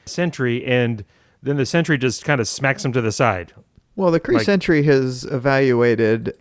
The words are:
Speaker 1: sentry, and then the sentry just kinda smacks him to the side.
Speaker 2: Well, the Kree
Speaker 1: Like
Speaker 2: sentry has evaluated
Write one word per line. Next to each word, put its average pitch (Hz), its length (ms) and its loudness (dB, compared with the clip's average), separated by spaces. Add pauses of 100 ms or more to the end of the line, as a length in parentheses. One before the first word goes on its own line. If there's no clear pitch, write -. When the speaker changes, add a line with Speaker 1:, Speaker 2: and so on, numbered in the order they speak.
Speaker 1:
sentry, 123 600 -4
and 120 400 0 (360)
then 143 140 -4
the 135 100 0
sentry 165 320 0
just 123 280 -2
kinda 139 180 0
smacks 135 400 -4
him 135 80 -2
to 127 100 0
the 110 120 0
side. 98 400 -2 (420)
Speaker 2:
Well, 185 160 0
the 165 80 2
Kree - 160 -2
Speaker 1:
Like 220 100 2
Speaker 2:
sentry 180 380 2
has 131 400 2
evaluated 120 1160 2